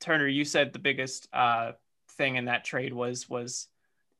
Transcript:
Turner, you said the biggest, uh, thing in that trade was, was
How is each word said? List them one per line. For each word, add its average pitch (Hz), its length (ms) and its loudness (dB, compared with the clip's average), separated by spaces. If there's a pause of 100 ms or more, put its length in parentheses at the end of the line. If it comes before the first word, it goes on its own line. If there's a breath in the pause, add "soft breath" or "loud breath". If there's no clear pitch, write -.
Turner, 156 260 2
you 139 180 2
said 143 280 2
the 135 60 -12
biggest, 131 560 -2
uh, 120 380 2 (400)
thing 135 240 0
in 123 100 0
that 120 180 0
trade 131 300 -4
was, 123 340 -4
was 120 400 -6 (520)